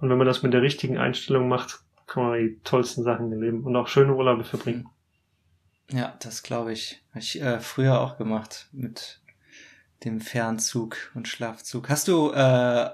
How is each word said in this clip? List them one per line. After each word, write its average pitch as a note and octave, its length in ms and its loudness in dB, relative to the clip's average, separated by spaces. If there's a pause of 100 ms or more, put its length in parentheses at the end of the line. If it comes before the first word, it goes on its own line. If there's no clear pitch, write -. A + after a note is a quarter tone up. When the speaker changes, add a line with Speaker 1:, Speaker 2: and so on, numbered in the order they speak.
Speaker 1:
Und C3+ 80 0
wenn B2+ 80 6
man C3 100 6
das B2+ 160 2
mit B2 100 4
der B2 100 6
richtigen C3+ 340 0
Einstellung B2+ 500 0
macht, B2 320 -2 (280)
kann B2+ 160 -2
man A#2+ 160 0
die A2 240 -2
tollsten B2 400 0
Sachen A#2 280 0
erleben A2+ 320 -2
und B2+ 120 -2
auch A#2+ 120 0
schöne C#3 280 6
Urlaube B2+ 280 2
verbringen. A#2+ 460 -6 (1000)
Speaker 2:
Ja, B2 280 -4
das A2 220 -14
glaube A#2 320 -6
ich. - 300 -12 (100)
Hab A2 80 -12
ich, - 200 -8
äh, B2 180 0
früher C3 420 2
auch B2+ 160 -6
gemacht A2 540 -6
mit - 500 -12 (840)
dem A2 160 -4
Fernzug A2+ 960 -4
und A#2 140 -10
Schlafzug. B2 600 -8
Hast D3 180 0
du, E3 240 4
äh, B2 640 4